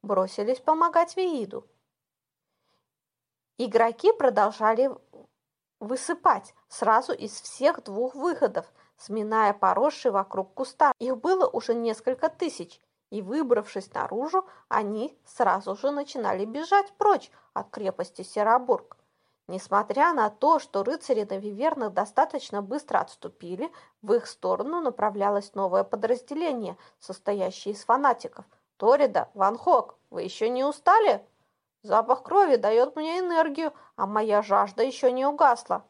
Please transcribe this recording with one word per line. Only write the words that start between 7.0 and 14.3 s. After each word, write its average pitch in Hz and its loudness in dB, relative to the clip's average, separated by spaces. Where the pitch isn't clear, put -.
из - -10
всех - -2
двух 233 -6
выходов, 269 -2
сминая 214 0
поросший 202 0
вокруг 196 -4
куста. 262 0
Их 247 -4
было 370 2
уже 233 -2
несколько 240 -2
тысяч, - -8
и, 208 -8
выбравшись 220 -2
наружу, 285 -2